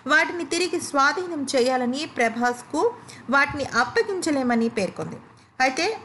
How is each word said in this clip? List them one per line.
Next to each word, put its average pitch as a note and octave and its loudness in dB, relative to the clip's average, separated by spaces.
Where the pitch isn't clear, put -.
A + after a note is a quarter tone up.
వాటిని E4 2
తిరిగి E4+ -2
స్వాధీనం D4+ 0
చేయాలని, B3+ 0
ప్రభాస్కు B3 0
వాటిని C#4+ 2
అప్పగించలేమని C4 0
పేర్కొంది. F#3 -4
అయితే E4 0